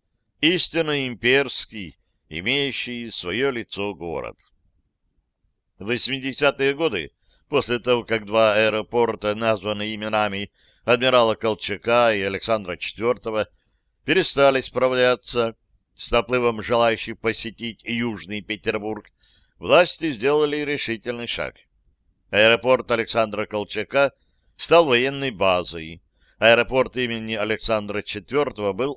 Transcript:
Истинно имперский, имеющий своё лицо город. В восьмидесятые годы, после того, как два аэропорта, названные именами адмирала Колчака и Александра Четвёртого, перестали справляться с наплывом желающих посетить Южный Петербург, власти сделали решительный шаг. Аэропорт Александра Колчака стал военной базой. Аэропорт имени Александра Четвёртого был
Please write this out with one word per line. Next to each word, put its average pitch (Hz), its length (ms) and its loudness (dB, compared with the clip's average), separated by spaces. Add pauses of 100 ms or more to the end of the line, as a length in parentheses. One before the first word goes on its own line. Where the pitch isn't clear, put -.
(420)
Истинно 156 680 -2
имперский, 117 880 -2 (300)
имеющий 120 840 -6
своё 107 380 -4
лицо 104 460 -6
город. 71 420 -10 (1400)
В 95 80 -10
восьмидесятые 135 880 0
годы, 117 360 -4 (380)
после 123 300 0
того, 120 240 0
как 110 220 -2
два 107 280 4
аэропорта, 107 840 0
названные 107 600 -2
именами 104 560 -2 (340)
адмирала 123 480 4
Колчака 113 800 0
и 101 80 -2
Александра 98 560 -2
Четвёртого, 110 720 -4 (560)
перестали 139 560 2
справляться 123 960 0 (380)
с - 160 -2
наплывом 120 500 2
желающих 113 580 0
посетить 113 640 -6
Южный 104 580 -4
Петербург, 107 680 -6 (480)
власти 151 540 2
сделали 147 460 0
решительный 120 680 -6
шаг. 69 280 -8 (760)
Аэропорт 117 600 4
Александра 110 540 0
Колчака 107 680 -2 (420)
стал 165 300 6
военной 135 460 0
базой. 85 720 -2 (340)
Аэропорт 113 600 4
имени 113 360 -4
Александра 104 720 -4
Четвёртого 107 720 -4
был 131 240 -4